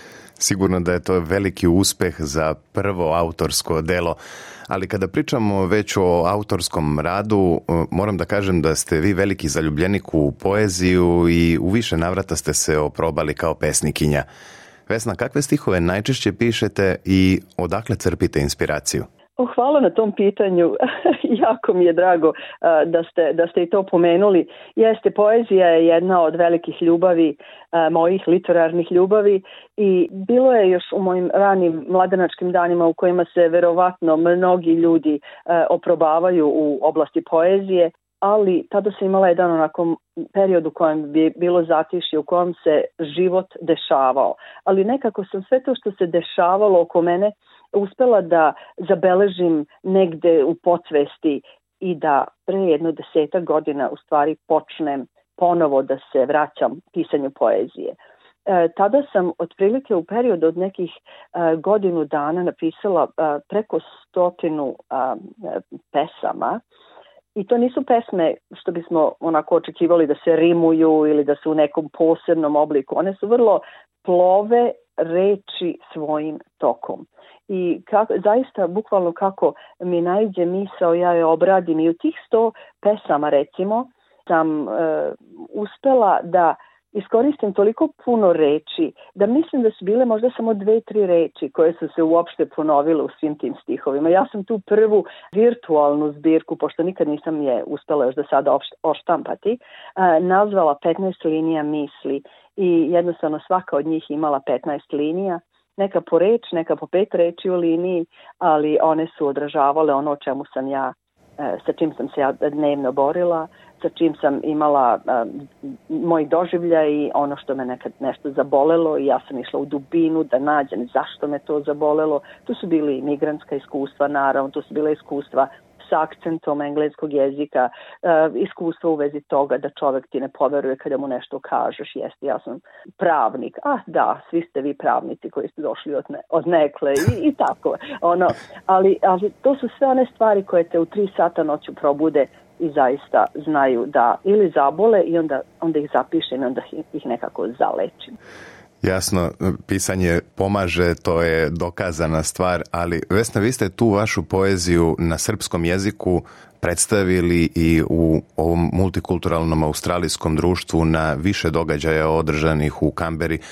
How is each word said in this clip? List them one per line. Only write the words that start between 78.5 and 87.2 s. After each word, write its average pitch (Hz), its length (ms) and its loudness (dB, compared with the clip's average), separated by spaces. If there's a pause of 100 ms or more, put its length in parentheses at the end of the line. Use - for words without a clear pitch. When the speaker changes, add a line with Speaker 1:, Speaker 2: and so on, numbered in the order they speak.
Speaker 2:
bukvalno 180 460 -2
kako 190 400 -2 (280)
mi 180 200 -2
naiđe 185 440 -2
misao, 180 500 -2
ja 175 180 2
je 170 120 2
obradim 165 560 2
i 160 80 2
u 165 60 2
tih 311 200 -4 (120)
sto 226 260 2 (280)
pesama, 160 500 0
recimo, 190 580 -2 (400)
sam, 156 400 0
e, 104 40 -6 (760)
uspela 214 720 2
da 170 320 2 (380)
iskoristim 226 600 0